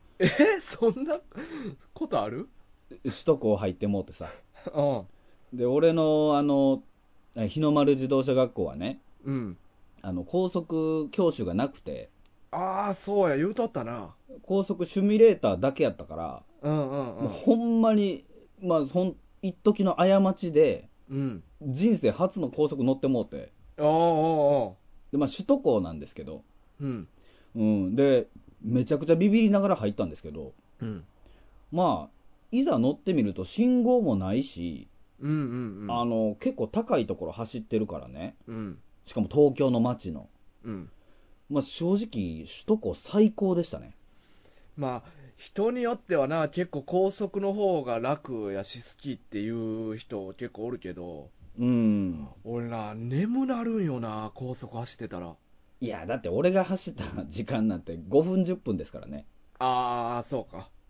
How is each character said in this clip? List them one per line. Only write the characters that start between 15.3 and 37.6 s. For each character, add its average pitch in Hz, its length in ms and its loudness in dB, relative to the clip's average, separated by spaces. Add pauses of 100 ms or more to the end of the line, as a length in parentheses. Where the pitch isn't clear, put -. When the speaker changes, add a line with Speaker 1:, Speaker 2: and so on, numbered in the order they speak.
Speaker 2:
ー 165 60 -2
タ 95 180 2
ー - 20 -6
だ 135 140 2
け 156 100 2
や 113 80 4
っ - 40 -10
た 82 100 -14
か 78 100 -12
ら、 78 280 -8 (200)
Speaker 1:
う 147 60 0
ん 147 200 0
う 139 60 -6
ん 123 220 -6
う - 20 -12
ん。 - 60 -2
Speaker 2:
も - 0 -
う - 20 -2
ほ 226 280 4
ん 226 260 2
ま 220 120 6
に、 202 320 0 (340)
ま 175 180 2
あ、 147 100 2
ほ 180 160 0
ん-、 185 120 -2 (280)
一 185 180 -4
時 214 220 4
の 185 140 2
過 190 360 6
ち 175 180 -6
で、 147 380 4 (180)
Speaker 1:
う 135 80 -10
ん。 123 280 -4 (180)
Speaker 2:
人 156 360 2
生 117 120 2
初 180 300 0
の 135 100 -4
高 151 180 0
速 139 160 -2
乗 131 100 4
っ 135 60 -2
て 139 80 0
も 123 140 2
う - 60 -2
て。 - 260 -14 (240)
Speaker 1:
あ 151 60 -2
ー、 - 20 0
あ - 20 6
ー、 156 840 4
あ - 20 -12
ー。 - 20 -20 (380)
Speaker 2:
で、 139 60 0
ま 143 100 2
あ、 - 20 -2
首 - 160 -8
都 277 140 4
高 120 220 4
な 85 100 -4
ん 78 80 -10
で 71 80 -12
す - 80 -20
け 78 80 -12
ど。 73 200 -14 (380)
Speaker 1:
う 139 60 -4
ん。 110 200 -6 (480)
Speaker 2:
う 113 80 0
ん。 104 320 2
で、 135 320 6 (340)
め 120 220 2
ち - 80 -2
ゃ 147 60 2
く 156 80 -4
ち 160 60 2
ゃ 165 40 8
ビ 190 140 4
ビ 226 120 6
り 214 80 6
な 202 120 4
が 196 80 2
ら 180 60 4
入 107 160 -2
っ - 20 -10
た 104 120 -2
ん 82 40 -6
で 76 60 -10
す - 80 -20
け 78 80 -12
ど。 73 220 -12 (280)
Speaker 1:
う 117 40 -6
ん。 101 200 -10 (680)
Speaker 2:
ま 147 380 0
あ、 - 20 -20 (400)
い 254 120 2
ざ - 160 2
乗 262 120 4
っ 277 80 -6
て 185 140 -2
み 143 80 4
る 101 120 0
と 92 120 -6
信 247 380 2
号 247 180 4
も 143 140 2
な 95 180 0
い - 100 0
し、 85 440 -10 (320)
Speaker 1:
う 139 80 -6
ん 151 40 0
う - 20 2
ん 123 500 -4
う - 20 -10
ん。 107 60 -6
Speaker 2:
あ 120 120 -2
の、 110 360 0
結 262 160 -2
構 110 120 -4
高 226 300 -2
い 113 80 0
と 98 100 -6
こ 80 120 -10
ろ - 40 -8
走 113 280 -10
っ - 20 -10